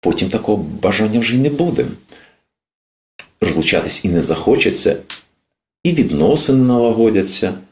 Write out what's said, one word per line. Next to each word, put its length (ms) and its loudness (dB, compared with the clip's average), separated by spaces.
потім 280 -2
такого 280 -2
бажання 640 -2
вже 140 -2
й 40 2
не 120 2
буде. 360 -2
Розлучатись 640 -2
і 40 0
не 120 2
захочеться, 760 0
і 80 2
відносини 720 2
налагодяться 920 2